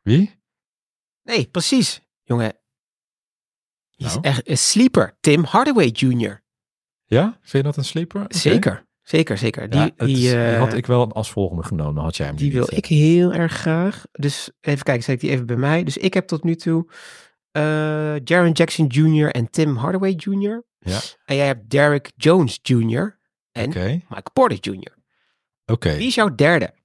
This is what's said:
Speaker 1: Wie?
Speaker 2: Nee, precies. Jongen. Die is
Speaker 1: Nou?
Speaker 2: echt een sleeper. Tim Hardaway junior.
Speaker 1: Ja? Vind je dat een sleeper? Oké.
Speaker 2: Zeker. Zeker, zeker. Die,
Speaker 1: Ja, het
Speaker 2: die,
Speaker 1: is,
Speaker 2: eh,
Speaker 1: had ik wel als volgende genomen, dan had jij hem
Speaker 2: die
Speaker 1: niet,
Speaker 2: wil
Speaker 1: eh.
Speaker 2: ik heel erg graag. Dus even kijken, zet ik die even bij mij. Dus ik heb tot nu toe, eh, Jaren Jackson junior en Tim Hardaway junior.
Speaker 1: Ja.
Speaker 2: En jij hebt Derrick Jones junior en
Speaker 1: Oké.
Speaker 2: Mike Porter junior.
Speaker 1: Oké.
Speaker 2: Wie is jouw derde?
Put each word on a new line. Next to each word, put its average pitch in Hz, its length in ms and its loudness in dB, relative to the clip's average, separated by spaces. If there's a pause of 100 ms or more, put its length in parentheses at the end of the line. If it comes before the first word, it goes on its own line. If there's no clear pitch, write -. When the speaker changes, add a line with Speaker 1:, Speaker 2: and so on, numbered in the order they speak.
Speaker 1:
Wie? 151 400 0 (800)
Speaker 2:
Nee, 220 240 -2
precies. - 540 -2 (220)
Jongen. 117 300 -2 (1400)
Die 127 120 -8
is 160 60 -4
Speaker 1:
Nou? 151 120 -4
Speaker 2:
echt 131 240 -2
een 135 80 0
sleeper. - 640 2
Tim 156 240 4
Hardaway 233 440 2
junior. 117 560 -2 (640)
Speaker 1:
Ja? 131 180 2 (180)
Vind - 100 -20
je 139 120 2
dat 147 140 -4
een 135 80 -4
sleeper? 175 380 -6
Oké. 202 140 -8
Speaker 2:
Zeker. - 480 0 (160)
Zeker, 156 360 0
zeker. 107 320 -4
Die, 135 100 2
Speaker 1:
Ja, 151 60 4 (100)
het 113 120 -4
Speaker 2:
die, 131 100 2 (100)
Speaker 1:
is, 127 60 4
Speaker 2:
eh, 117 260 2
Speaker 1:
had 120 140 2
ik 113 120 -4
wel 120 280 2
als 110 180 -6
volgende 87 320 -4
genomen, 76 320 -4
dan 76 80 -4
had 80 140 -4
jij 76 100 -4
hem 73 80 -8
Speaker 2:
die 143 100 -4
Speaker 1:
niet, 143 80 0
Speaker 2:
wil 123 140 0
Speaker 1:
eh. - 100 -4
Speaker 2:
ik - 80 -4
heel 170 480 4
erg 165 200 -2
graag. 170 580 -4
Dus - 400 -6 (100)
even 143 220 -4
kijken, 123 200 -2
zet 131 120 -2
ik 123 60 -10
die 147 80 -4
even 127 160 -2
bij 120 100 -4
mij. 147 280 0
Dus 143 140 -6
ik 185 160 -2
heb 185 140 -2
tot 156 160 -6
nu 165 120 0
toe, 165 360 -2 (600)
eh, 151 720 -2
Jaren 170 280 4
Jackson 160 360 2
junior 151 440 4
en 117 180 -2
Tim 151 260 0
Hardaway 185 360 -2
junior. 196 540 -4 (140)
Speaker 1:
Ja. 92 200 -4 (260)
Speaker 2:
En 139 100 -2
jij 139 100 2
hebt 117 240 -4
Derrick 143 460 2
Jones 160 460 2
junior 123 580 0 (320)
en 117 180 -6
Speaker 1:
Oké. 156 400 -4
Speaker 2:
Mike 98 240 -14
Porter 240 260 2
junior. - 360 -10 (680)
Speaker 1:
Oké. 85 300 0
Speaker 2:
Wie 214 120 -4
is 247 80 -2
jouw 202 200 2
derde? 143 380 2 (120)